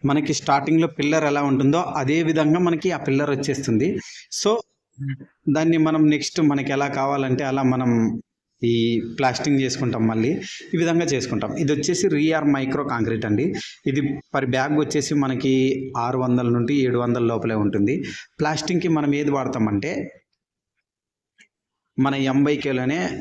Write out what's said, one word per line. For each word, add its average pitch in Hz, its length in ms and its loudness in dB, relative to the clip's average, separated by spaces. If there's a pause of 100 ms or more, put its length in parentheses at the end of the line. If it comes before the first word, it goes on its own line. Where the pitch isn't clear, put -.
మనకి 143 280 0
స్టార్టింగ్లో 151 540 2
పిల్లర్ 156 360 0
ఎలా 143 200 0
ఉంటుందో 139 340 2
అదే 151 460 0
విధంగా 156 360 2
మనకి 175 320 0
ఆ 165 60 -4
పిల్లర్ 143 340 0
వచ్చేస్తుంది. 135 560 0 (560)
So 202 80 2 (1000)
దాన్ని 160 280 2
మనం 156 320 4
నెక్స్ట్ 147 320 0
మనకి 143 300 2
ఎలా 139 160 0
కావాలంటే 139 560 0
అలా 135 200 -2
మనం 120 560 2 (420)
ఈ 117 140 2 (420)
ప్లాస్టింగ్ 135 440 0
చేసుకుంటాం, 123 460 -2
మళ్ళీ 110 240 0 (420)
ఈ 180 40 -2
విధంగా 165 280 2
చేసుకుంటాం. 117 520 -2
ఇది 151 160 0
వచ్చేసి 180 340 0
రీఆర్ 156 380 2
మైక్రో 139 380 0
కాంక్రీట్ 113 420 -2
అండి. 120 280 0 (340)
ఇది 143 140 0 (340)
per 135 100 0
బ్యాగ్ 135 340 0
వచ్చేసి 147 340 -2
మనకి 131 400 0 (440)
ఆరు 127 200 -2
వందల 123 320 2
నుండి 120 260 2
ఏడు 127 220 2
వందల 120 260 0
లోపలే 117 320 0
ఉంటుంది. 104 400 2 (440)
ప్లాస్టింగ్కి 156 480 0
మనం 147 280 2
ఏది 147 160 0
వాడతామంటే 127 600 -2 (2000)
మన 139 180 2
ఎంవైకేలోనే 139 840 0 (200)